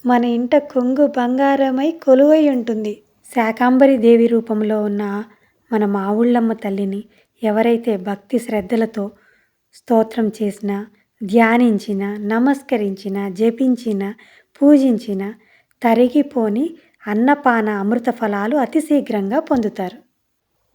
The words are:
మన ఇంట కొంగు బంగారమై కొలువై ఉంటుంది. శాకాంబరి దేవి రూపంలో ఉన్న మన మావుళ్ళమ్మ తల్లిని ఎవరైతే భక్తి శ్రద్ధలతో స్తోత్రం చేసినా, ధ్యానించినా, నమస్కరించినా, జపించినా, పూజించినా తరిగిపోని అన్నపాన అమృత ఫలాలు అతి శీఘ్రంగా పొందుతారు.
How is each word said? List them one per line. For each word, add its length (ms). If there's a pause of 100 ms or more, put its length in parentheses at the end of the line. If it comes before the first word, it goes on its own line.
మన 180
ఇంట 320
కొంగు 500
బంగారమై 840
కొలువై 580
ఉంటుంది. 540 (320)
శాకాంబరి 640
దేవి 300
రూపంలో 560
ఉన్న 420 (480)
మన 120
మావుళ్ళమ్మ 680
తల్లిని 520 (380)
ఎవరైతే 540
భక్తి 420
శ్రద్ధలతో 720 (640)
స్తోత్రం 600 (100)
చేసినా, 440 (360)
ధ్యానించినా, 920
నమస్కరించినా, 1120
జపించినా, 840 (480)
పూజించినా 720 (480)
తరిగిపోని 880 (360)
అన్నపాన 640
అమృత 420
ఫలాలు 460
అతి 240
శీఘ్రంగా 600
పొందుతారు. 680 (640)